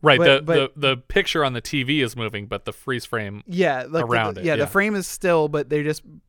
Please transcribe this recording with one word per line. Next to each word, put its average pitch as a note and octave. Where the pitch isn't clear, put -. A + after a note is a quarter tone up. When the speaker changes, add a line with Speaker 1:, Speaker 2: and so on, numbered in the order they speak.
Speaker 1:
Right, D3
Speaker 2:
But, E3+
Speaker 1:
the, C#3
Speaker 2:
but D3+
Speaker 1:
the, C#3+
the -
picture E3
on B2+
the A#2+
T C#3
V C#3+
is A#2
moving, G#2+
but G2+
the G#2
freeze B2
frame G#2
Speaker 2:
Yeah, E3+
like, C3
the, D#3
Speaker 1:
around A2+
Speaker 2:
the, F#2+
Speaker 1:
it, F3
Speaker 2:
yeah, D#3+
Speaker 1:
yeah. C#3+
Speaker 2:
the D3
frame G#3
is F#3+
still, E3
but D3
they D3+
just, D3+